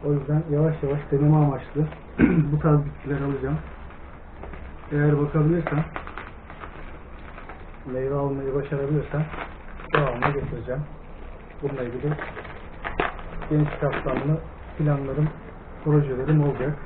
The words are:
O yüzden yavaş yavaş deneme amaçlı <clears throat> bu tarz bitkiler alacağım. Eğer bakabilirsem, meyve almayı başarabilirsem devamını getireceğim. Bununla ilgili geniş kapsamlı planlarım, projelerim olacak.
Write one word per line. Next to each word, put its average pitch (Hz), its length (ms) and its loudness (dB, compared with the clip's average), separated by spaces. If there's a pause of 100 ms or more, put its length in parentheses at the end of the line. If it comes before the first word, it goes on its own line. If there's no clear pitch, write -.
O 147 80 4
yüzden 151 380 2
yavaş 156 320 4
yavaş 143 160 0 (120)
deneme 147 260 8
amaçlı 147 500 2 (300)
<clears throat> - 20 -4 (320)
bu 151 80 4
tarz 147 260 6
bitkiler 139 360 -4
alacağım. 139 360 0 (1300)
Eğer 147 300 4
bakabilirsem, 156 640 2 (2000)
meyve 131 300 -2
almayı 139 400 0
başarabilirsem 143 680 0 (680)
devamını 143 400 2
getireceğim. - 480 -2 (800)
Bununla 135 220 -2
ilgili 123 300 -2 (1400)
geniş 151 200 4 (120)
kapsamlı 143 560 0 (400)
planlarım, 147 520 2 (540)
projelerim 143 600 4
olacak. 139 420 0